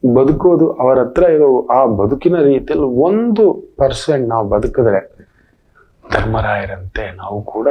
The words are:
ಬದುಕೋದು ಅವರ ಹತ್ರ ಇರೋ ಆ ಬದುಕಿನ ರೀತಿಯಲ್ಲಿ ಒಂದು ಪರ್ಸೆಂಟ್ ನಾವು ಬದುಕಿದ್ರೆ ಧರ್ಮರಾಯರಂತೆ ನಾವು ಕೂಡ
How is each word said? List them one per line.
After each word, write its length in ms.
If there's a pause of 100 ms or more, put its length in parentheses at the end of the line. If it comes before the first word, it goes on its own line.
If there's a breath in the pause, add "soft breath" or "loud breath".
(160)
ಬದುಕೋದು 560
ಅವರ 280
ಹತ್ರ 240
ಇರೋ 480
ಆ 140
ಬದುಕಿನ 520
ರೀತಿಯಲ್ಲಿ 480
ಒಂದು 680 (240)
ಪರ್ಸೆಂಟ್ 520
ನಾವು 200
ಬದುಕಿದ್ರೆ 640 (1000 soft breath)
ಧರ್ಮರಾಯರಂತೆ 1040
ನಾವು 260
ಕೂಡ 300